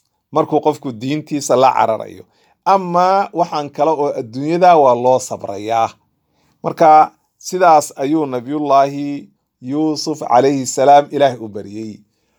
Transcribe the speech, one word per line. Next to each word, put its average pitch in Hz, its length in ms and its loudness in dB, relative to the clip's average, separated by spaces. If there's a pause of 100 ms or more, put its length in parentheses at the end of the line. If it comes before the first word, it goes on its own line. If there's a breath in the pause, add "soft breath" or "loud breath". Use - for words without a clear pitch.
(320)
Markuu 151 280 -2
qofku 147 280 -4 (120)
diintiisa 143 560 -4
la 127 160 4
cararayo. 110 520 -4 (420)
Ama 185 680 0
waxaan 160 380 -4
kale 151 200 -2
oo 147 180 -2 (120)
adduunyada 147 560 0
waa 135 180 4
loo 123 240 2
sabrayaa. 110 680 -4 (760)
Marka 165 260 2 (480)
sidaas 175 480 2 (100)
ayuu 147 300 -2
Nabiyullaahi 139 1000 -2 (340)
Yuusuf 151 560 -4
calayhi 131 480 2
salaam 143 440 4
Ilaahay 135 300 0
u 113 80 -12
baryey. 104 440 -14 (460)